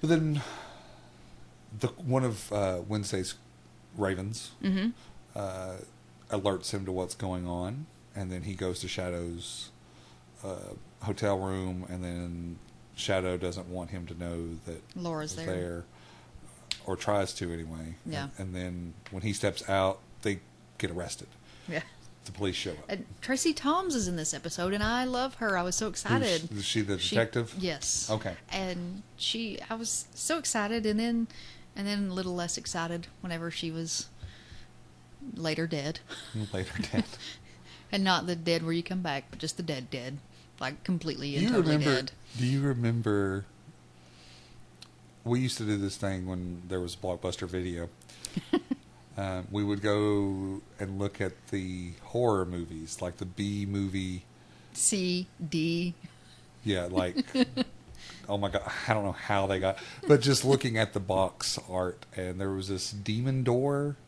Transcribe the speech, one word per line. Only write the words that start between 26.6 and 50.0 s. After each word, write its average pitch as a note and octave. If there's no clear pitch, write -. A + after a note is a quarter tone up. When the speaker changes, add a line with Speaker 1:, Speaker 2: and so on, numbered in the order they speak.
Speaker 1:
she -
the G2+
Speaker 2:
She G2
Speaker 1:
detective? A2+
Speaker 2:
Yes. F3
Speaker 1:
Okay. G2+
Speaker 2:
And F#3
she, A3
I A3+
was A3+
so -
excited, A3
and G#3
then, A#3
and G3
then G3+
a F#3
little F#3
less F3
excited E3+
whenever E3+
she E3
was E3
later D#3+
dead. D#3
Speaker 1:
<laughs> G#2+
Later -
dead. -
Speaker 2:
<laughs> -
And G3
not F3
the F3
dead E3
where E3
you E3+
come F#3
back, C#3+
but B2+
just -
the F3+
dead C3+
dead. C3
Like, C3+
completely D#3
and D#3+
Speaker 1:
You A3
Speaker 2:
totally E3
Speaker 1:
remember, D3
Speaker 2:
dead. C3+
Speaker 1:
do A#2+
you C3+
remember, A2+
we A#2+
used B2+
to A2+
do G#2
this G2
thing F#2+
when F2+
there F#2
was F2
Blockbuster F2+
Video. F2
Speaker 2:
<laughs> -
Speaker 1:
Um, F#2+
we G#2
would G2+
go G2+